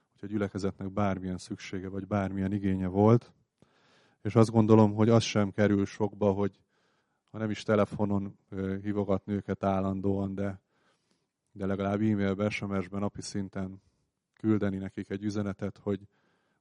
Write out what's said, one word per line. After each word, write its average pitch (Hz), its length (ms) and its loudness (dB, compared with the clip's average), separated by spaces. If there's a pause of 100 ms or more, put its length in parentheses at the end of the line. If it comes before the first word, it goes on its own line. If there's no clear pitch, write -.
(200)
hogy 101 100 -14
a - 20 -14
gyülekezetnek 98 600 -4
bármilyen 95 460 -2
szüksége, 95 520 -10
vagy 95 180 -8
bármilyen 98 460 -2
igénye 95 340 0
volt. 104 460 6 (880)
És 110 140 -2
azt 110 160 6
gondolom, 110 420 6
hogy 107 160 4
az 113 140 6
sem 101 280 0
kerül 101 340 2
sokba, 101 460 -2
hogy 101 280 -2 (720)
ha 110 60 -14
nem 107 120 -4
is 101 140 -8
telefonon, 101 760 0 (120)
ö, 95 320 -6
hívogatni 101 520 -2
őket 98 300 -4
állandóan, 98 720 -2
de, 98 260 -6 (880)
de 98 140 -8
legalább 98 360 -2
e-mailbe, 101 480 0
S - 100 -6
M 98 220 -4
S-ben, 92 180 -8
napi 101 220 -6
szinten 95 600 -8 (520)
küldeni 101 440 0
nekik 95 320 -10
egy 101 140 -6
üzenetet, 101 540 -4
hogy, 101 300 -6 (540)